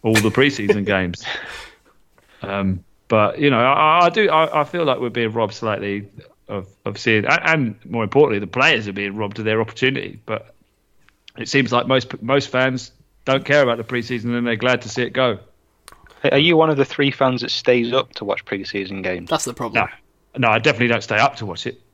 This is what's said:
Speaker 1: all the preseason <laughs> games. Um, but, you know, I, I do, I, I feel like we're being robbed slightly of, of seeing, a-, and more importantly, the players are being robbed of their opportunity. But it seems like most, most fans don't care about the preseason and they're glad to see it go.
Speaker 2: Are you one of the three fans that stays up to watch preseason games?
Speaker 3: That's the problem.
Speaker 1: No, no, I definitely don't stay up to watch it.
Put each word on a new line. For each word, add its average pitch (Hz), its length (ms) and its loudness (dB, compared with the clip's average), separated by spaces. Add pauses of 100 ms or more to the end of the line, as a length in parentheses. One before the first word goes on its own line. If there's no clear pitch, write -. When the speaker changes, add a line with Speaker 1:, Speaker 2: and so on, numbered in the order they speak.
Speaker 1:
all 110 120 2
the 107 160 2
preseason 104 560 0
<laughs> - 0 -
games. 92 400 -2 (1160)
Um, 98 420 -4 (240)
but, 107 320 2
you 143 100 4
know, 120 100 4
I, 156 460 4
I 170 40 6
do, 202 200 2
I, 156 320 2
I - 20 2
feel 175 220 -4
like 131 140 0
we're 120 100 -2
being 113 220 -2
robbed 107 220 -2
slightly 101 540 -6 (400)
of, 98 200 -8 (180)
of 104 120 -6
seeing, 110 280 2
a-, 151 260 0
and 139 240 0 (100)
more 117 180 -4
importantly, 110 360 2
the 101 80 -8
players 123 400 2
are 98 60 -8
being 101 220 -6
robbed 104 240 -6
of 107 60 -6
their 110 160 0
opportunity. 110 640 -4
But - 280 -10 (840)
it 113 120 -10
seems 131 220 2
like 123 160 2
most, 123 340 -2
most 135 280 -2
fans 131 420 -2 (340)
don't 135 200 0
care 143 180 4
about 120 140 2
the 117 60 -8
preseason 120 540 -4
and 120 80 -2
they're 117 100 0
glad 123 280 0
to 107 60 -12
see 123 140 -4
it 117 100 -6
go. 123 260 0 (920)
Speaker 2:
Are 139 80 4
you 165 180 4
one 160 120 6
of 151 80 0
the 143 80 2
three 139 260 -2
fans 127 300 0
that 120 100 -6
stays 123 420 0
up 135 200 -2
to - 120 -10
watch 98 200 -4
preseason 98 580 -8
games? 90 260 -6
Speaker 3:
That's 160 160 -2
the 123 80 -8
problem. 113 340 -2 (480)
Speaker 1:
No, - 120 0
no, - 20 -
I 110 100 4
definitely 120 280 2
don't 113 160 0
stay 107 140 -2
up 135 200 2
to 110 80 -10
watch 90 220 -10
it. - 120 -12 (140)